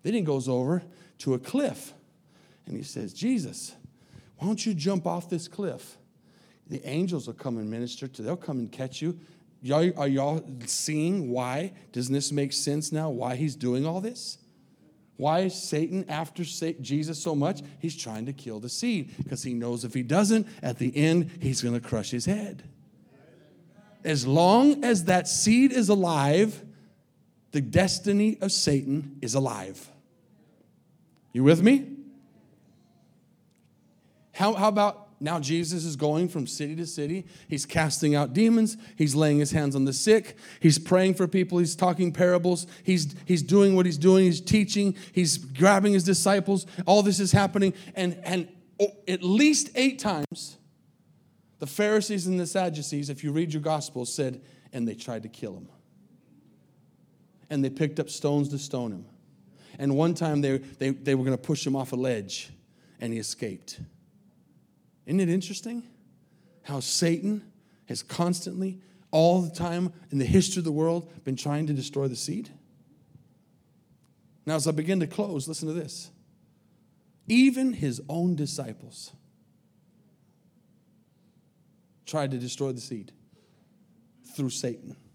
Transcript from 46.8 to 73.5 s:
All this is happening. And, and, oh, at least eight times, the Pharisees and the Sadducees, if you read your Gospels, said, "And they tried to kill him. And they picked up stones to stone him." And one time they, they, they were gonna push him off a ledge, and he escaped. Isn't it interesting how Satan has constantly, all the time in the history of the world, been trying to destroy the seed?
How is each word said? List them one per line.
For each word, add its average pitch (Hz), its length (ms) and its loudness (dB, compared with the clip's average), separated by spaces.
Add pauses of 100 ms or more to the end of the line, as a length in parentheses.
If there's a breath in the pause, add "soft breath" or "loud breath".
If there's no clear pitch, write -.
All 202 160 8
this 196 200 2
is 190 100 2
happening. 196 420 4 (220 loud breath)
And, 180 280 -2
and, 180 260 -4 (280)
oh, 202 160 0 (140)
at 180 160 -2
least 285 500 4
eight 262 260 2
times, 170 580 -6 (1000)
the 147 80 -8
Pharisees 208 600 0
and 185 100 0
the 175 80 0
Sadducees, 151 640 -4
if 139 140 -10
you 147 80 -4
read 160 220 -2
your 151 80 -4
Gospels, 147 520 -4
said, 131 280 -4 (320 soft breath)
"And 120 120 -4
they 107 100 -4
tried 113 280 -10
to 110 60 -14
kill 104 240 -12
him. - 160 -18 (1800)
And 139 140 -2
they 131 60 0
picked 147 320 -4
up - 80 -6
stones 143 400 -2
to 139 100 -6
stone 120 320 -6
him." 95 140 -12 (760 loud breath)
And 139 160 0
one 165 180 2
time 151 280 -2
they, 135 160 0
they, 135 320 -6
they 135 260 -2
were 127 80 -2
gonna 131 140 0
push 143 280 -4
him 135 100 -2
off 135 180 -6
a - 20 -6
ledge, 123 540 -6 (500 soft breath)
and 117 140 -6
he 113 60 -4
escaped. - 600 -10 (1300)
Isn't 175 140 0
it 180 100 2
interesting 202 540 -4 (800 soft breath)
how 143 160 -6
Satan 151 720 -2 (340 soft breath)
has - 160 -8
constantly, 180 800 -4 (300 soft breath)
all 175 320 4
the 165 100 -6
time 175 400 -4 (160 loud breath)
in 139 80 -4
the 131 80 0
history 180 360 4
of - 20 -4
the 160 80 -2
world, 165 360 0 (160 loud breath)
been 131 120 -4
trying 147 320 -4
to 147 60 -2
destroy 139 340 -4
the 123 80 -4
seed? 185 340 -8 (2000)